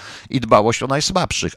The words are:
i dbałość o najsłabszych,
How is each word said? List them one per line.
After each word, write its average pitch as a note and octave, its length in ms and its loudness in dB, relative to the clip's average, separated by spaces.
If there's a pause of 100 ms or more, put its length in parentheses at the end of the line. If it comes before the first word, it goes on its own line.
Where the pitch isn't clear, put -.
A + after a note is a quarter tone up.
(300)
i C3+ 100 0
dbałość A#2 440 4
o B2+ 40 -4
najsłabszych, D3+ 680 -2